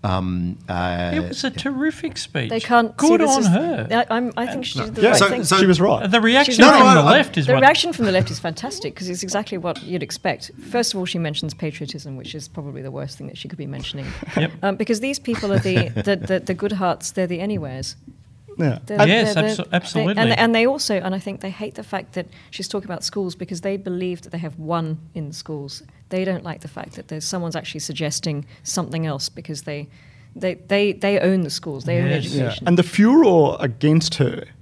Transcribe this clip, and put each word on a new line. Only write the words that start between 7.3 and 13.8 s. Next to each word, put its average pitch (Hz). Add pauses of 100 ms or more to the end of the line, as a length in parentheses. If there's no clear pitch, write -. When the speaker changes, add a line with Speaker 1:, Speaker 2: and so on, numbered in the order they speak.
Speaker 2:
is 139
Speaker 3:
the 247
Speaker 2:
what 262
Speaker 3:
reaction 311
from 240
the 196
left 185
is -
fantastic, 233
'cause 185
it's 180
exactly 196
what 170
you'd 170
expect. - (180)
First 240
of 196
all, 180
she 175
mentions 156
patriotism, 143
which -
is 147
probably 139
the 135
worst 139
thing 139
that -
she -
could -
be 143
mentioning. 135 (320)